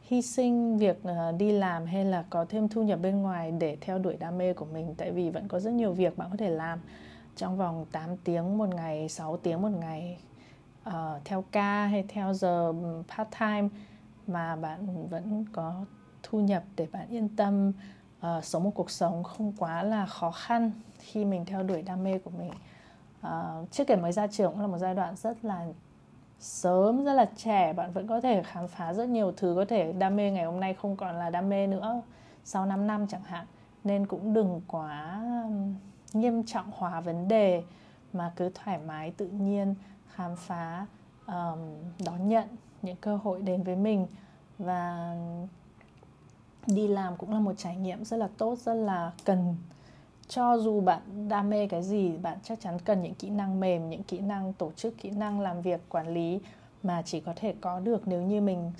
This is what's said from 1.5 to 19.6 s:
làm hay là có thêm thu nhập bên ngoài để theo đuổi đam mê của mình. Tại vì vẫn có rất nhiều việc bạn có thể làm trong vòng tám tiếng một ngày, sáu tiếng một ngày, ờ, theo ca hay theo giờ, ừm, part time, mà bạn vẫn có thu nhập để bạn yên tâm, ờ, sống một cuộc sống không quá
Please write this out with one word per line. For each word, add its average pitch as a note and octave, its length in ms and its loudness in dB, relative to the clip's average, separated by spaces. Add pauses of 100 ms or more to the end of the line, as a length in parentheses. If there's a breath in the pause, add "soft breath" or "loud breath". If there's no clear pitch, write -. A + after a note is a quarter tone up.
làm F3+ 340 2
hay F#3+ 200 0
là F#3 240 2
có E3+ 200 2
thêm G#3+ 200 2
thu A3 140 2
nhập G3+ 180 4
bên G3 200 2
ngoài F3 300 -2
để D#3+ 300 0
theo F#3+ 180 -2
đuổi F3+ 180 0
đam E3 200 -4
mê F3+ 160 2
của D#3 120 -4
mình. D#3+ 320 -6
Tại E3+ 140 -4
vì F3 180 0
vẫn F#3+ 180 -4
có F#3 120 -2
rất A3 140 0
nhiều A3+ 200 2
việc F3 240 4
bạn F3 140 -6
có G3 60 -4
thể G#3 120 0
làm E3 300 -2 (560 loud breath)
trong F#3 220 -2
vòng E3+ 340 0
tám E3 260 -4
tiếng F3 400 0
một G3+ 180 2
ngày, D#3+ 340 -4
sáu D#3+ 280 -4
tiếng E3+ 240 0
một G#3+ 180 2
ngày, E3 400 -8 (640 loud breath)
ờ, D#3+ 420 -6
theo F#3+ 260 -2
ca G#3 340 4
hay G3+ 220 2
theo G3 260 -2
giờ, F3 340 4
ừm, E3 360 -2 (140)
part E3 120 -4 (100)
time, G#3 300 2 (580 loud breath)
mà E3+ 280 -2
bạn D#3+ 520 -6
vẫn G3+ 460 -4
có F3 320 -4 (380)
thu - 160 -2
nhập G3+ 240 4 (120)
để D#3+ 160 -2
bạn F#3+ 180 -8
yên A3 260 -2
tâm, G3+ 360 4 (480 loud breath)
ờ, E3+ 220 -2
sống E3 220 0
một G3+ 120 2
cuộc F3 160 -2
sống F3 320 0
không G#3 340 -4
quá E3+ 260 -2